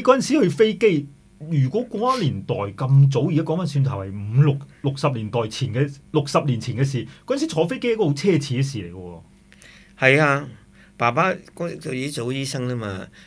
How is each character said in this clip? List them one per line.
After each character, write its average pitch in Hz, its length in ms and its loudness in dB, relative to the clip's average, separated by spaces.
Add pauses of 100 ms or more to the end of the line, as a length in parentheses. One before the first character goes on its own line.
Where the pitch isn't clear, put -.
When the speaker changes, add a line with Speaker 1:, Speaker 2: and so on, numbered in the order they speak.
Speaker 1:
嗰 262 160 6
陣 240 100 0
時 285 160 4
去 175 60 4
飛 208 260 2
機， 160 320 2 (320)
如 151 300 0
果 220 200 -2
嗰 247 320 0
年 104 220 -2
代 117 120 -4
咁 131 560 4
早， 131 180 0
而 165 60 0
家 147 60 2
講 160 160 -2
返 180 100 -2
轉 139 160 0
頭 101 200 -2
係 98 80 -10
五 104 320 0
六， 139 140 2 (240)
六 139 140 -2
十 151 140 0
年 110 200 -4
代 117 180 -2
前 107 260 -6
嘅， 139 200 0 (180)
六 147 140 0
十 - 160 2
年 143 200 0
前 107 140 -6
嘅 123 100 0
事， 127 200 -2 (200)
嗰 262 100 -2
陣 277 60 -2
時 320 60 -2
坐 - 200 0
飛 254 120 -4
機 247 100 -2
係 226 40 2
一 - 20 -4
個 220 100 0
好 151 60 2
奢 185 260 0
侈 - 20 2
嘅 131 240 -2
事 135 160 -6
嚟 87 120 -10
嘅 - 20 -16
喎。 90 260 -14 (1000)
Speaker 2:
係 156 40 4
啊， 143 240 2 (520)
爸 120 140 0
爸 165 220 0
嗰 - 360 -10
陣 165 100 -12
就 151 140 -8
已 127 100 -6
經 147 80 -6
做 123 220 -6
醫 135 120 -6
生 131 220 -6
啦 123 80 -4
嘛， 101 320 -8 (200)